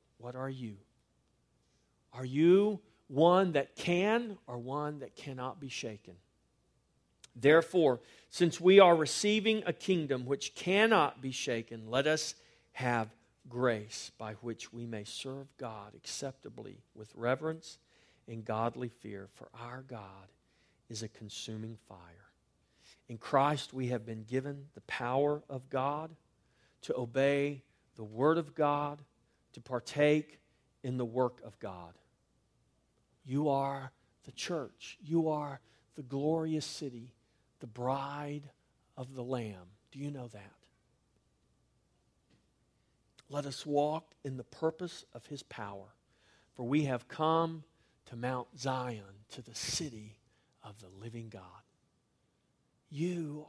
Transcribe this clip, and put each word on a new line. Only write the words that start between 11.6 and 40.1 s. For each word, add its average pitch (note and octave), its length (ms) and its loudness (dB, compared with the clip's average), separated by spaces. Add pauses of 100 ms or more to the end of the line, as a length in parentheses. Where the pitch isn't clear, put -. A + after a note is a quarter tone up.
let C#3 160 4
us D#3 260 2 (380)
have A#2+ 380 0 (400)
grace A#2 680 -2
by G#2+ 180 -8
which A2+ 360 -10
we A#2 140 -10
may A2 180 -8
serve C3+ 440 -10 (100)
God G#2+ 380 -12
acceptably A2+ 840 -10 (180)
with G#2+ 180 -16
reverence D#3 640 -4 (500)
and A2+ 160 -10
godly A#2 440 -2
fear, G2+ 460 -14
for - 160 -20 (120)
our B2 260 -14
God G2 420 -16 (600)
is A2+ 140 -8
a G#2+ 60 -8
consuming A2 680 -10 (120)
fire. F#2+ 100 -18 (1080)
In A2+ 120 -12
Christ, C#3+ 520 2
we B2+ 180 -4
have A#2 140 -2
been A2 200 -10
given C3+ 500 -4
the - 80 -20
power C#3+ 640 0
of C3 220 -10
God C#3+ 400 -2 (720)
to - 140 -2
obey C#3 640 0 (360)
the A2+ 60 -12
word C3 360 2
of D3 160 -6
God, D3 440 0 (540)
to A#2+ 80 -16
partake D3 800 2 (420)
in B2+ 160 -4
the B2 80 -2
work A#2+ 400 0
of - 140 -18
God. F2+ 340 -12 (1300)
You C#3+ 260 0
are C#3 420 0 (320)
the - 80 -20
church. - 720 -8
You D#3+ 260 2
are D3 300 -4 (360)
the D#3 60 -10
glorious D3+ 640 -2
city, B2 480 -12 (460)
the - 80 -14
bride C#3 840 -4 (480)
of C3 160 -12
the B2+ 100 -8
Lamb. A2 440 -6 (240)
Do C3+ 80 -14
you C#3+ 100 -6
know C3 200 -10